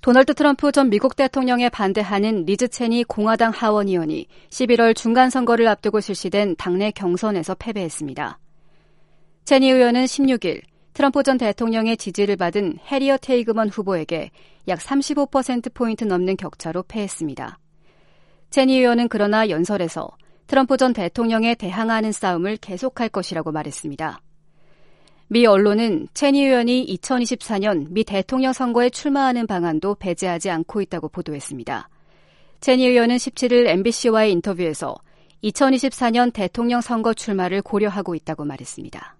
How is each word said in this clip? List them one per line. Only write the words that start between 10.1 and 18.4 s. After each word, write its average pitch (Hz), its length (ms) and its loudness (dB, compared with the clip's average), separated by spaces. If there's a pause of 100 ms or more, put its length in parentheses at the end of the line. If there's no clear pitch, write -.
일 165 180 -4 (300)
트럼프 277 320 2
전 262 140 2
대통령의 226 580 -2
지지를 202 400 -2
받은 180 500 -2
해리엇 269 420 0
헤이그먼 226 400 0
후보에게 175 600 -4 (380)
약 180 120 -4
삼십오 277 460 0
퍼센트 247 440 -2
포인트 226 340 -4
넘는 185 320 0
격차로 170 480 -8
패했습니다. 139 760 -8 (920)